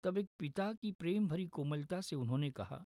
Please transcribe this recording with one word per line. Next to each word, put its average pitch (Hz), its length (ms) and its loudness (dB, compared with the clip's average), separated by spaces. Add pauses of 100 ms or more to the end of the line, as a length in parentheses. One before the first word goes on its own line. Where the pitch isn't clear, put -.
तब 185 140 2
एक 202 120 0 (100)
पिता 196 340 0
की 214 180 -4
प्रेम 190 360 2
भरी 170 200 0
कोमलता 151 540 -2
से 175 140 -4
उन्होंने 131 360 2
कहा 104 440 -8